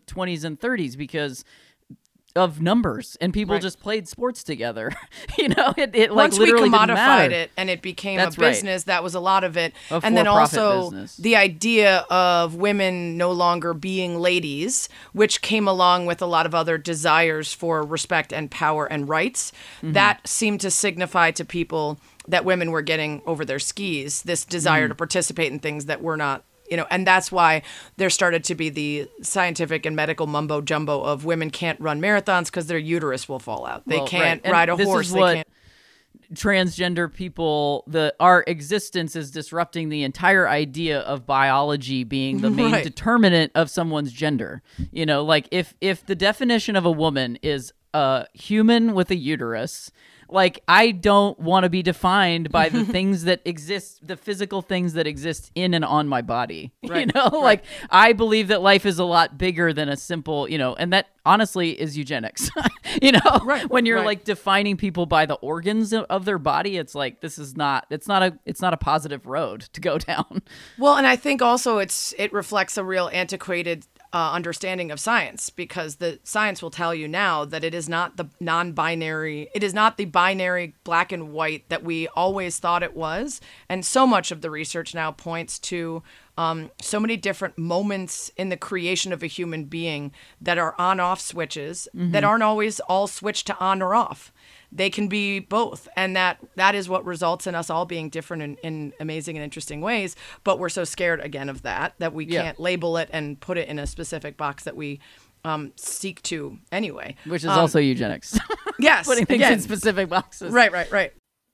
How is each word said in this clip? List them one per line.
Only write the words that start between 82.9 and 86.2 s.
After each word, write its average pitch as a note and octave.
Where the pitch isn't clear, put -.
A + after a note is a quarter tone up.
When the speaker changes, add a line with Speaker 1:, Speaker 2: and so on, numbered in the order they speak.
Speaker 2:
was. E3+
And F#3
so C4
much G3
of D#3+
the D#3+
research D#3
now D#3+
points E3
to, E3